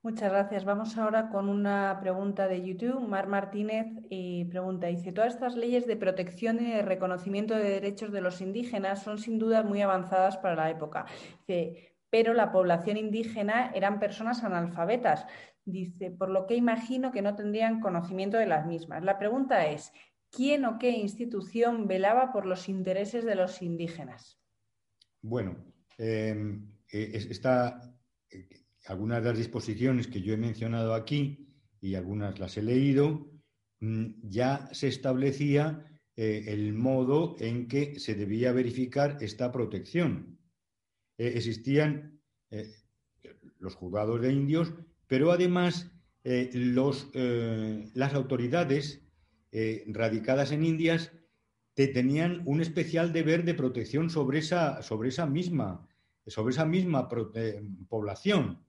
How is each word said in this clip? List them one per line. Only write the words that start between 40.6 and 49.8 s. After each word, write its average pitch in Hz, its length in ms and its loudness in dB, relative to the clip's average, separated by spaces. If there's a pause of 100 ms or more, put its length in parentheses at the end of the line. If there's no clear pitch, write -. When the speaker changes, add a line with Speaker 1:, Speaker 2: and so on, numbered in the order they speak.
Speaker 2:
Eh, 120 160 -2
existían, 135 840 0 (320)
eh, 107 220 -10 (840)
los 92 160 -12
juzgados 107 460 -2
de 127 120 2
indios, 151 400 0 (360)
pero 143 240 6
además, 180 580 2 (320)
eh, 127 300 0
los, 127 600 2
eh, 113 800 0
las 139 200 0
autoridades, 135 880 0 (480)
eh, 110 380 -2